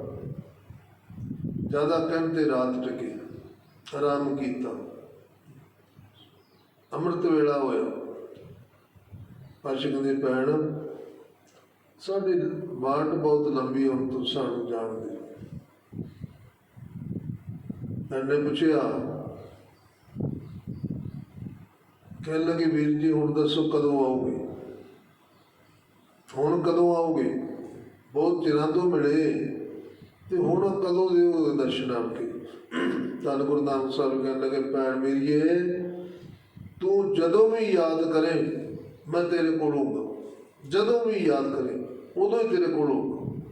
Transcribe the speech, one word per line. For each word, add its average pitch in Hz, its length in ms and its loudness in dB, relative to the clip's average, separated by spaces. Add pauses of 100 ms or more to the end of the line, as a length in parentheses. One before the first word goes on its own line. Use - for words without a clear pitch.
(1700)
ਜ਼ਿਆਦਾ 160 320 2
ਕਹਿਣ 160 360 0
ਤੇ 151 160 2
ਰਾਤ 127 380 0
ਟਿਕੇ, 107 260 -6 (800)
ਆਰਾਮ 143 420 0
ਕੀਤਾ। 123 340 -4 (2250)
ਅੰਮ੍ਰਿਤ 170 380 0
ਵੇਲਾ 147 260 4
ਹੋਇਆ। 135 240 2 (1800)
ਪਾਤਸ਼ਾਹ 135 300 -2
ਕਹਿੰਦੇ, 139 220 0
"ਭੈਣ, 139 640 0 (1200)
ਸਾਡੀ 190 400 2 (260)
ਬਾਟ 135 400 0
ਬਹੁਤ 147 420 2
ਲੰਬੀ, 131 400 2
ਹੁਣ 127 200 0
ਤੂੰ 127 180 -4
ਸਾਨੂੰ 120 400 -2
ਜਾਣ 113 340 -4
ਦੇ।" - 160 -8 (3000)
ਭੈਣ 135 160 -4
ਨੇ 147 220 2
ਪੁੱਛਿਆ, 156 440 2 (3250)
ਕਹਿਣ 160 160 -2
ਲੱਗੀ, 165 240 2
"ਵੀਰ 151 340 2
ਜੀ, 156 140 4
ਹੁਣ 147 200 2
ਦੱਸੋ 151 360 2
ਕਦੋਂ 143 360 4
ਆਓਗੇ? - 440 0 (1900)
ਹੁਣ 160 240 2
ਕਦੋਂ 175 340 4
ਆਓਗੇ? - 460 2 (680)
ਬਹੁਤ 165 320 2
ਚਿਰਾਂ 151 280 2
ਤੋਂ 180 100 4
ਮਿਲੇ 151 520 4 (960)
ਤੇ 185 60 2
ਹੁਣ 190 440 2
ਕਦੋਂ 185 300 2
ਦਿਓ 165 440 4
ਦਰਸ਼ਨ 127 360 0
ਆਣ 113 180 -2
ਕੇ?" - 180 -6 (1000)
ਧੰਨ 139 180 0
ਗੁਰੂ 143 200 2
ਨਾਨਕ 135 300 0
ਸਾਹਿਬ 131 300 0
ਕਹਿਣ 135 180 -2
ਲੱਗੇ, 135 320 0
"ਭੈਣ 131 240 0
ਮੇਰੀਏ, 139 440 2 (1400)
ਤੂੰ 196 340 2
ਜਦੋਂ 202 360 6
ਵੀ 226 80 2
ਯਾਦ 165 540 2
ਕਰੇ 156 540 0 (420)
ਮੈਂ 170 160 2
ਤੇਰੇ 165 340 2
ਕੋਲ 147 180 2
ਹੋਊਂਗਾ, 131 460 -2 (460)
ਜਦੋਂ 226 380 4
ਵੀ 214 60 2
ਯਾਦ 143 420 2
ਕਰੇ 127 320 -2 (300)
ਉਦੋਂ 220 240 4
ਹੀ 226 80 2
ਤੇਰੇ 175 180 4
ਕੋਲ 151 240 2
ਹੋਊਂਗਾ। - 500 -2 (120)